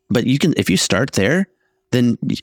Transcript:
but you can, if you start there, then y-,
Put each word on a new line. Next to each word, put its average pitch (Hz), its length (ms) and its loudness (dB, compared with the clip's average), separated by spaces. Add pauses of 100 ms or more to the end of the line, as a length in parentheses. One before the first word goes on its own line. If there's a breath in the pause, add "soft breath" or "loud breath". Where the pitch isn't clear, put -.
but - 160 0
you 135 140 0
can, 147 180 2
if - 120 0
you 92 80 2
start 107 360 -2
there, 143 340 0 (440)
then 120 300 2
y-, - 220 -4